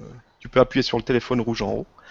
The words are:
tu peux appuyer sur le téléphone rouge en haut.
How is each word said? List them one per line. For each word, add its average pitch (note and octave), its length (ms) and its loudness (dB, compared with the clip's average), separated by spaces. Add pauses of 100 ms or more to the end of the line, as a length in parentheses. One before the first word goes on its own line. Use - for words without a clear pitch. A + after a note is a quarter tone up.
(420)
tu - 80 -16
peux - 100 4
appuyer C3 240 4
sur - 140 -2
le A2+ 60 -2
téléphone B2 360 0
rouge A2+ 220 -2
en G#2 100 -2
haut. G#2+ 140 -4 (260)